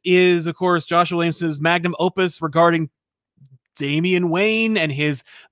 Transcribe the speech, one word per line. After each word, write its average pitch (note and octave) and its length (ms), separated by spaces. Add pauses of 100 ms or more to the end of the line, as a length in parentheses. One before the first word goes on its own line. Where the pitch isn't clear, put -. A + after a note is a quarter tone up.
is, F3+ 420
of E3 120
course, F3 280
Joshua F3 300
Williamson's E3 460
magnum E3+ 360
opus F3+ 440
regarding E3 480 (880)
Damian E3+ 520
Wayne A3 480
and D#3+ 140
his D3 320 (280)